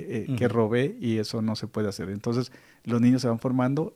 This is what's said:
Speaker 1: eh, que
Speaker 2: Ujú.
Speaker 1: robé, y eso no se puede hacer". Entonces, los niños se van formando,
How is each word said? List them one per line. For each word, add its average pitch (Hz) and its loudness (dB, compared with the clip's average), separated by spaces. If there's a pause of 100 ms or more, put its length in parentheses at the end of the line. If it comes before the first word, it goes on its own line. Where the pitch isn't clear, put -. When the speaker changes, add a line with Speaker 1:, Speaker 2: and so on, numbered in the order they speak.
Speaker 1:
eh, 110 -4 (120)
que 123 2
Speaker 2:
Ujú. 107 0
Speaker 1:
robé, 120 2
y 110 0
eso 110 -2
no 110 0
se 107 -8
puede 107 -2
hacer". 90 -8
Entonces, 117 -2 (340)
los 117 2
niños 123 6
se 127 0
van 113 0
formando, 131 0